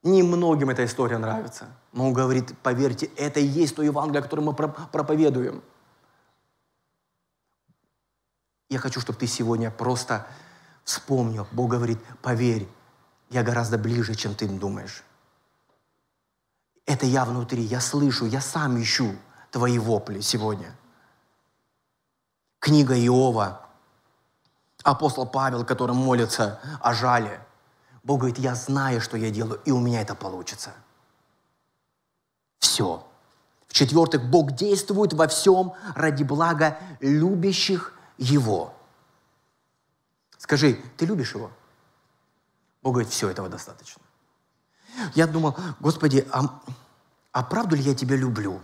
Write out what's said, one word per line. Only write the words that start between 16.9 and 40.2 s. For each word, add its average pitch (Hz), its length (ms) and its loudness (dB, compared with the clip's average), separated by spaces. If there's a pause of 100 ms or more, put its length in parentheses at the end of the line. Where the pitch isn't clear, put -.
я 131 180 4
внутри, 120 380 -2
я 113 180 -2
слышу, 135 460 2
я 123 160 0
сам 135 400 -2
ищу 110 340 0 (360)
твои 123 260 2
вопли 107 420 0
сегодня». 107 560 -4 (1800)
Книга 143 340 6
Иова. 120 680 2 (1200)
Апостол 135 420 2
Павел, 123 380 -2
который 123 320 0
молится 120 640 0 (220)
о 117 120 0
жале. 113 460 0 (640)
Бог 139 160 0
говорит: 123 200 0
«Я 127 160 -2
знаю, 135 440 -2
что 110 160 -6
я 110 140 -2
делаю, 110 340 -6
и 147 80 0
у 127 80 4
меня 120 220 0
это 104 120 -6
получится». - 600 -12 (1900)
Все. - 480 0 (600)
В-четвертых, 147 600 4
Бог 147 220 4
действует 196 600 0
во 156 140 4
всем 185 460 4 (220)
ради 147 280 0
блага 151 540 0 (220)
любящих 175 920 2 (240)
Его. 123 560 0 (1600)